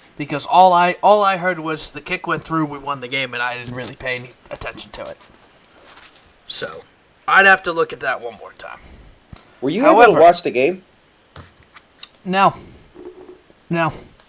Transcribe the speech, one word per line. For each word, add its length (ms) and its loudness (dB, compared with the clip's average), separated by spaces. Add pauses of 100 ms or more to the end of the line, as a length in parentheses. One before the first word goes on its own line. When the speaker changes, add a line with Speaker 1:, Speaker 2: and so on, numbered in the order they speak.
(160)
Speaker 1:
Because 280 -8
all 280 6
I, 300 2
all 200 4
I 160 0
heard 200 -4
was 340 -8
the 80 -16
kick 260 -10
went 160 -6
through, 240 -2
we 120 -12
won 220 -10
the 80 -12
game, 240 -6
and 100 -6
I 120 -4
didn't 200 -12
really 220 -12
pay 200 -8
any 140 -16 (200)
attention 420 -14
to 100 -14
it. 140 -14 (1300)
So. 360 -12 (480)
I'd 160 6
have 180 4
to 80 -4
look 200 -2
at 80 -14
that 200 -4
one 180 -12
more 140 -18
time. 260 -18 (840)
Speaker 2:
Were 100 -2
you 160 -2
able 80 8
Speaker 1:
However 200 8
Speaker 2:
to 60 4
watch 220 6
the 80 -4
game? 320 0 (1400)
Speaker 1:
No. 300 2 (1120)
No. 240 -2 (360)